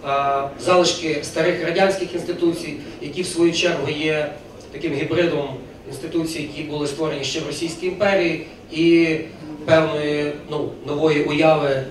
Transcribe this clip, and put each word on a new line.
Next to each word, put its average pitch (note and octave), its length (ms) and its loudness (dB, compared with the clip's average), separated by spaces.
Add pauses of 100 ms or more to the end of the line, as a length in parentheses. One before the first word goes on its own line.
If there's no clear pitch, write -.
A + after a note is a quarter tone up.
а, C#3 440 0 (120)
залишки E3 640 2
старих E3 420 0
радянських F3+ 500 2
інституцій, E3+ 580 -2 (280)
які, D3 200 -8
в F3+ 40 -2
свою E3+ 280 2
чергу, D3 360 0
є D3+ 420 -2 (400)
таким D#3+ 220 -4
гібридом D3 560 0 (380)
інституцій, D#3+ 540 -4
які D3 280 -8
були D3 180 -4
створені C#3+ 360 -4
ще D#3 160 -4
в - 80 -6
Російській E3 400 -4
імперії, F3+ 580 2 (260)
і E3 460 6 (480)
певної, D3 680 4 (180)
ну, D3 200 -4 (180)
нової D3 360 2
уяви D3 680 4